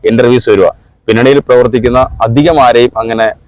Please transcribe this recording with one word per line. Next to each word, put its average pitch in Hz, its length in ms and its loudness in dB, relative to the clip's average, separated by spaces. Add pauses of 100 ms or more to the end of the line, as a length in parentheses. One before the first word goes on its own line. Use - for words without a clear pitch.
ഇന്റർവ്യൂസ് 120 460 0
വരിക. 98 140 2 (420)
പിന്നണിയിൽ 131 320 2
പ്രവർത്തിക്കുന്ന 123 600 0
അധികം 139 600 -2
ആരെയും 120 380 2
അങ്ങനെ 113 340 -4 (160)